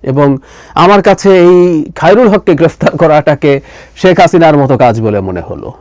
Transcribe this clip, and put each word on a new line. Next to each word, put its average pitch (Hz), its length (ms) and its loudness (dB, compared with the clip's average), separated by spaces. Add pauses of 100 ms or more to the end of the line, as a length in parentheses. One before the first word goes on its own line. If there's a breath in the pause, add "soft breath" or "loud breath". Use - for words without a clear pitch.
এবং 139 340 0 (360 loud breath)
আমার 196 280 2
কাছে 190 380 2
এই 175 460 2 (100)
খায়রুল 214 320 2
হককে 190 280 0
গ্রেফতার - 420 -4
করাটাকে 151 640 0 (340 loud breath)
শেখ 185 240 0
হাসিনার 165 380 2
মতো 135 200 0
কাজ 113 240 0
বলে 107 180 -2
মনে 92 220 -8
হলো 73 400 -14